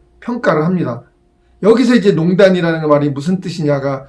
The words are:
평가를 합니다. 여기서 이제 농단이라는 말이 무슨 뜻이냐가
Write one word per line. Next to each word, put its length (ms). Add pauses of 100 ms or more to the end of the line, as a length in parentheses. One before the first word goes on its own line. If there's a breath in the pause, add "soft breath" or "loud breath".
(200)
평가를 460
합니다. 380 (600)
여기서 320
이제 180
농단이라는 720
말이 220
무슨 320
뜻이냐가 680